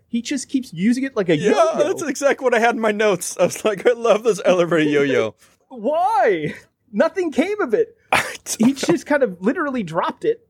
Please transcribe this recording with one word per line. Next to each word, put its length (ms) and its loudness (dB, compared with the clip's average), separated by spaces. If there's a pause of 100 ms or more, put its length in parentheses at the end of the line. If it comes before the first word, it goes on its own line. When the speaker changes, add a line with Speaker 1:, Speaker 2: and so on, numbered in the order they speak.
Speaker 1:
he 140 -4
just 260 -8
keeps 240 -4
using 320 0
it 100 -6
like 140 -2
a 80 4
Speaker 2:
Yeah, 140 0
Speaker 1:
yo-yo. 400 2
Speaker 2:
that's 140 -4
exactly 420 -2
what 80 2
I 60 2
had 160 4
in 40 -8
my 140 0
notes. 440 -2
I 60 2
was 220 -2
like, 200 -2
"I 60 6
love 320 2
this 220 2
elevator 440 2
yo-yo." 460 2 (180)
Speaker 1:
<laughs> 140 -20
Why? 880 0 (380)
Nothing 400 0
came 260 -2
of 140 0
it. 300 0
Speaker 2:
<laughs> 100 -8
I 80 2 (240)
don't 140 -8
Speaker 1:
He 80 4
Speaker 2:
know. 60 2 (200)
Speaker 1:
just 120 -2
kind 180 2
of 180 -4
literally 420 -2
dropped 400 -6
it 260 -4